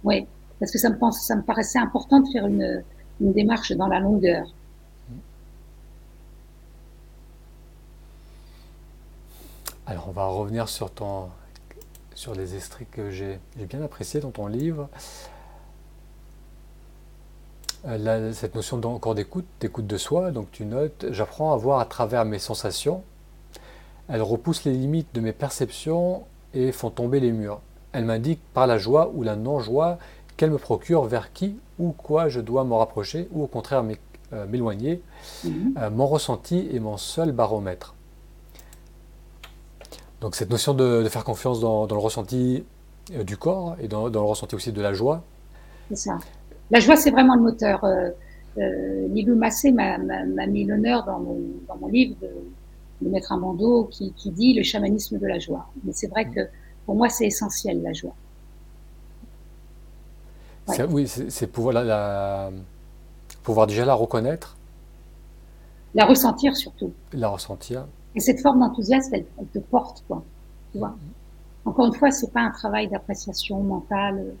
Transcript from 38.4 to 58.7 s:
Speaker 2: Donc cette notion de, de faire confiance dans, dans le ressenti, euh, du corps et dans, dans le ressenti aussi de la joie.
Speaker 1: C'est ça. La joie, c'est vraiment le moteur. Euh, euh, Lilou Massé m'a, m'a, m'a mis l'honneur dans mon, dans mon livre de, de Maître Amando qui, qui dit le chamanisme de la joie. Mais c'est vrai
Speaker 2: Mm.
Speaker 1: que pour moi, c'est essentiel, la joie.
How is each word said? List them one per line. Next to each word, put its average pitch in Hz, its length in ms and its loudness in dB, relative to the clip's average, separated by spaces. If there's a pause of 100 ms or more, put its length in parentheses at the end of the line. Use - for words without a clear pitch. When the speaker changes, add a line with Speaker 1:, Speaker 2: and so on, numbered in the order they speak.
Speaker 2:
Donc 107 140 -6
cette 101 160 -4
notion 120 240 2
de, 123 280 4
de 110 60 2
faire 110 160 -6
confiance 120 360 -2
dans, 110 260 2
dans 107 80 -2
le 104 80 0
ressenti, 123 600 -2 (520)
euh, 120 100 -4
du 98 140 -8
corps 170 420 -2
et 123 80 -8
dans, 107 220 -4
dans 110 100 0
le 104 80 2
ressenti 107 260 -4
aussi 110 160 -6
de 104 120 -4
la 101 100 0
joie. 135 300 0 (680)
Speaker 1:
C'est 208 80 -8
ça. 190 220 -6 (520)
La 233 80 10
joie, 254 180 10
c'est 294 140 6
vraiment 262 260 8
le 233 60 8
moteur. 220 420 2
Euh, 185 260 2 (480)
euh, 190 500 -2
Lilou 214 260 2
Massé 226 380 4
m'a, 196 260 4
m'a, 190 260 -4
m'a 190 220 -2
mis 202 180 0
l'honneur 220 400 2
dans 190 140 -6
mon, - 220 -6 (260)
dans - 100 -12
mon - 120 -8
livre 220 320 4
de, 185 80 -8 (720)
de - 80 -2
Maître 185 240 -2
Amando 190 580 2
qui, 190 220 -8
qui - 180 -10
dit 220 240 4
le 214 80 2
chamanisme 208 560 -2
de 196 80 -2
la 185 120 -2
joie. 170 280 -6 (180)
Mais 180 80 -4
c'est - 140 -6
vrai 208 200 -2
Speaker 2:
Mm. 120 80 -12
Speaker 1:
que 202 60 -2 (440)
pour 208 120 -4
moi, 233 120 4
c'est 226 180 0
essentiel, 180 560 -2
la 165 120 -6
joie. 175 200 -10 (2500)